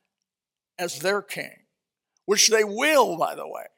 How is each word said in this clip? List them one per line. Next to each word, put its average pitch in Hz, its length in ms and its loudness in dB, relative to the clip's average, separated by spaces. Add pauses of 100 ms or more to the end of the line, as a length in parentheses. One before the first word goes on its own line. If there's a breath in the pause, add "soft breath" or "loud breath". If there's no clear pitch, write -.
(760)
as 170 220 -8
their 196 220 -2
king, - 440 -14 (600)
which 202 220 4
they 220 160 4
will, 214 540 2
by 147 180 -2
the 147 120 -12
way. - 180 -12 (120)